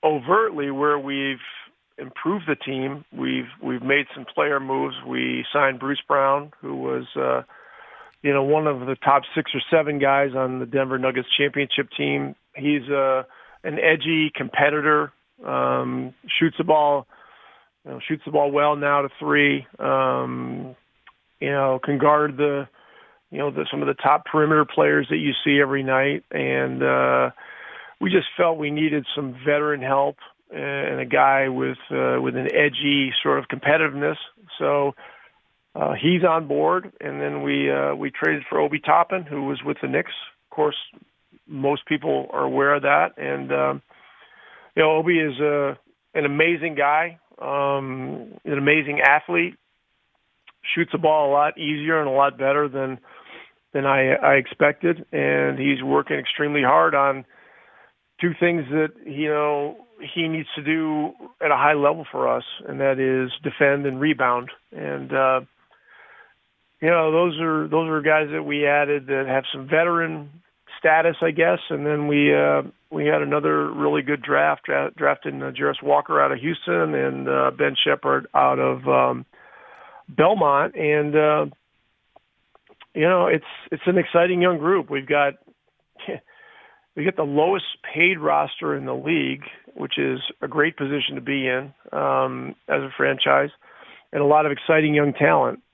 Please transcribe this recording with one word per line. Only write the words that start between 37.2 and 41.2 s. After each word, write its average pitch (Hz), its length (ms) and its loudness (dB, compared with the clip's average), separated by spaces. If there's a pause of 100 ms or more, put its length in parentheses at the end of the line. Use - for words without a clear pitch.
then 143 220 -4
we, 139 260 0
uh, 139 260 0
we 139 140 -6
traded 156 400 -2
for 156 80 -2
Obi 147 220 0
Toppin, 170 440 2
who 147 200 -8
was 139 220 -6
with 147 160 -4
the - 80 -6
Knicks. 139 240 -2 (360)
Of - 60 -16
course, 151 220 0 (680)